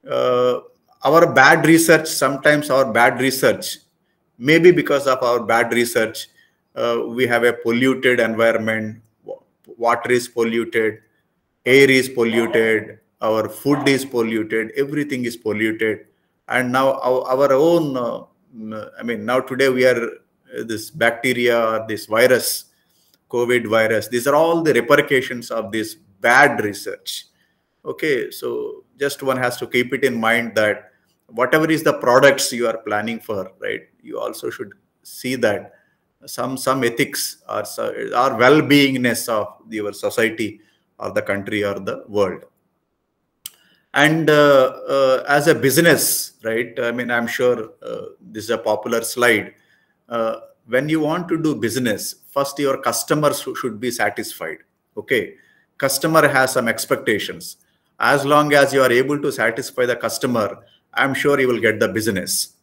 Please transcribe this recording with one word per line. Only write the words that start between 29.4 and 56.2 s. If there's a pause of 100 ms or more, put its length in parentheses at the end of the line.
to
keep
it
in
mind
that (360)
whatever
is
the
products
you
are
planning
for,
right, (200)
you
also
should (300)
see
that (520)
some,
some
ethics (100)
or
so,
or
well-beingness
of (220)
your
society (400)
or
the
country
or
the
world. (1500)
And,
uh, (140)
uh,
as
a
business, (100)
right,
I
mean,
I'm
sure, (100)
uh, (200)
this
is
a
popular
slide. (540)
Uh, (260)
when
you
want
to
do
business, (140)
first
your
customers
shou-,
should
be
satisfied. (400)
Okay, (420)
customer